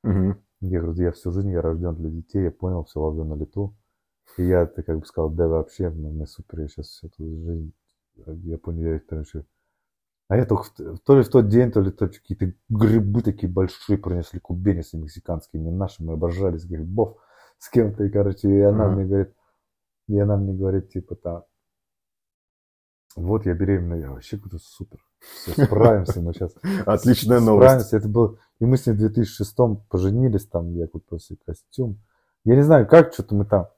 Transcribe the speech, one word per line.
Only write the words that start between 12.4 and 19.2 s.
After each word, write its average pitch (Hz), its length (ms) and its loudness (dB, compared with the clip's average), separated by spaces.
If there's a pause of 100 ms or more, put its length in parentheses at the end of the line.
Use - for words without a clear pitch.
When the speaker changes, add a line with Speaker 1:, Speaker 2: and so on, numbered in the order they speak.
Speaker 2:
грибы 110 540 2
такие 104 280 -4
большие 95 460 -2
принесли, 90 440 -6
кубенисы 87 560 -4
мексиканские, 80 680 -10
не 82 80 -6
наши, 92 320 -6
мы 82 120 -8
обожали 85 420 -4
с 82 80 -12
грибов 87 540 -4 (400)
с - 100 -20
кем-то, 107 360 0
и, 101 60 0
короче, 101 400 0
и 98 100 6
она 104 260 4
Speaker 1:
Ага. 95 100 2
Speaker 2:
мне 98 80 -2
говорит, 98 300 -2 (760)